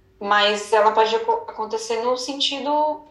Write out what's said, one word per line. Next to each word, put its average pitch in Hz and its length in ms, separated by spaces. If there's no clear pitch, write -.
Mas 208 540
ela 214 180
pode 311 240
aco-, - 320
acontecer 220 560
no 254 140
sentido, 285 920